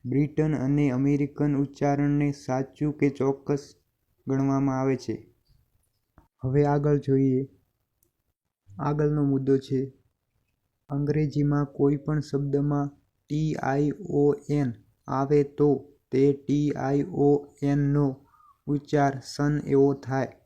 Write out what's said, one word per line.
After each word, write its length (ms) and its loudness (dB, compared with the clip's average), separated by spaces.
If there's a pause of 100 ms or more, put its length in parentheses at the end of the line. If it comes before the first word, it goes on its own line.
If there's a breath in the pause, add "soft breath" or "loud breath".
બ્રિટન 500 0
અને 360 0
અમેરિકન 640 0
ઉચ્ચારણને 760 0
સાચું 640 -4
કે 160 0
ચોક્કસ 540 -2 (640)
ગણવામાં 520 0
આવે 180 0
છે. 180 -8 (1200)
હવે 280 0
આગળ 320 2
જોઈએ. 440 2 (1300)
આગળનો 540 -2
મુદ્દો 340 2
છે 240 -2 (1080)
અંગ્રેજીમાં 760 0
કોઈ 320 0
પણ 220 -2
શબ્દમાં 680 -2
ટી 600 -6 (120)
આઈ 280 0 (180)
ઓ 140 2 (260)
એન 200 0 (380)
આવે 360 2
તો 260 0 (400)
તે 140 2 (100)
ટી 340 0 (120)
આઈ 260 0 (220)
ઓ 20 6 (320)
એન 320 0
નો 140 2 (600 soft breath)
ઉચ્ચાર 460 0 (100)
સન 300 -4 (140)
એવો 260 4
થાય. 400 -4 (120)